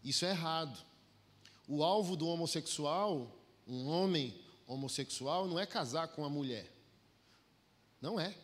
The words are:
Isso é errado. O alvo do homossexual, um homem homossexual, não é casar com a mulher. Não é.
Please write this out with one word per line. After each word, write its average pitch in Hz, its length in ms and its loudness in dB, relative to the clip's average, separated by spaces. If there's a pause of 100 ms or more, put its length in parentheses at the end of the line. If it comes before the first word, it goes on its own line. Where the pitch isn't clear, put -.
Isso 135 200 2
é 180 60 2
errado. 160 480 -2 (880)
O 147 160 2
alvo 185 320 4
do 165 140 0
homossexual, 160 1080 0 (300)
um 127 220 -4
homem 165 500 2 (260)
homossexual, 139 840 -2
não 170 100 0
é 202 80 0
casar 160 420 -2
com 151 160 -6
a 143 60 -2
mulher. 131 420 -2 (1300)
Não 202 200 -2
é. 180 120 -2 (100)